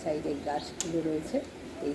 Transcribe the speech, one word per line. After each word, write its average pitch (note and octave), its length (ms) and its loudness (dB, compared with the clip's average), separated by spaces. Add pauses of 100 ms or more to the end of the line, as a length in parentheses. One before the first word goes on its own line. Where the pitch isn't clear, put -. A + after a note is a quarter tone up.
সাইডে D3+ 300 2 (120)
গাছগুলো D#3+ 640 0
রয়েছে, D#3 300 2 (420)
এই D3 120 0